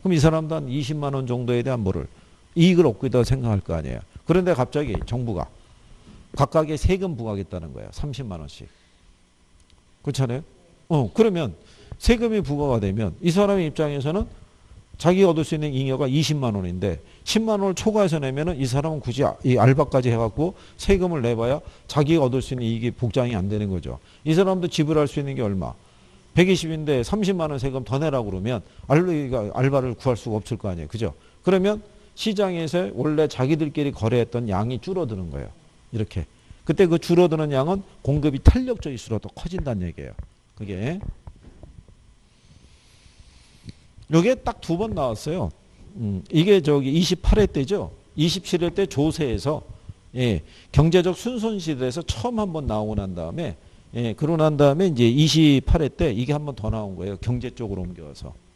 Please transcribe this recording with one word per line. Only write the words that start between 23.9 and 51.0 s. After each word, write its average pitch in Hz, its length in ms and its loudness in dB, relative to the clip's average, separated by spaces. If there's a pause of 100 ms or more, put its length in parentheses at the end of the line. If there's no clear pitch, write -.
이 156 100 0
사람도 185 340 2
지불할 151 400 0
수 - 100 -6
있는 139 160 -6
게 131 80 -4
얼마? 95 300 -4 (600)
백이십인데 160 680 2
삼십만 185 480 -2
원 143 80 -4
세금 131 260 -4
더 117 140 -4
내라고 139 320 -2
그러면 104 320 -4 (240)
알바-, 139 680 0
알바를 127 400 0
구할 123 220 -2
수가 107 200 -6
없을 107 220 -6
거 104 100 -6
아니에요. 85 200 -6
그죠? 104 260 -6 (280)
그러면 196 400 2 (320)
시장에서 185 800 -2
원래 151 320 2
자기들끼리 147 680 0
거래했던 117 560 0
양이 107 320 -2
줄어드는 110 500 -6
거예요. 69 180 -8 (460)
이렇게. 104 320 -4 (380)
그때 180 220 4
그 165 120 4
줄어드는 160 540 4
양은 160 300 0 (200)
공급이 143 400 0
탄력적일수록 160 800 2
더 107 60 -12
커진다는 143 600 -6
얘기예요. 71 240 -12 (440)
그게. 107 440 -6 (3000)
요게 190 240 6
딱 - 240 -8
두 165 160 -4
번 214 180 -4
나왔어요. 139 560 -4 (460)
음, 101 340 -4
이게 185 300 6
저기 139 320 2
이십팔 175 460 2
회 202 80 6
때죠. 147 460 -2 (240)
이십칠 170 480 0
회 170 60 0
때 190 160 -2
조세에서, 139 760 -2 (540)
예, 117 260 0 (300)
경제적 170 440 4